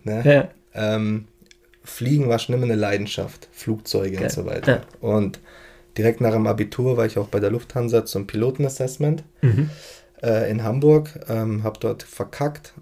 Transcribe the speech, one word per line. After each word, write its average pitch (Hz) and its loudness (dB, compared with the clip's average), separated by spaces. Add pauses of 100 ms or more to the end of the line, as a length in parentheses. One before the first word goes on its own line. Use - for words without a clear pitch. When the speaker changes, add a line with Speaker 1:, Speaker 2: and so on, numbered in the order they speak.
Speaker 1:
ne? 107 -4
Speaker 2:
Ja. 143 6 (260)
Speaker 1:
Ähm, 107 -2 (580)
Fliegen 135 0
war 117 2
schon 123 -4
immer 127 0
eine 113 0
Leidenschaft, 101 -4
Flugzeuge 101 -4
Speaker 2:
Geil. - -4
Speaker 1:
und 123 -2
so - -6
weiter. - -2
Speaker 2:
Ja. - -2
Speaker 1:
Und 104 0 (580)
direkt 113 2
nach 113 2
dem 110 2
Abitur 110 0
war 113 2
ich 110 -2
auch 101 -2
bei 101 0
der 101 0
Lufthansa 120 0
zum 101 -6
Pilotenassessment, 135 -2 (180)
Speaker 2:
Mhm. 139 4 (540)
Speaker 1:
äh, 110 2
in 110 -2
Hamburg, 147 4 (180)
ähm, 110 -2
hab 110 -4
dort 104 -4
verkackt - -6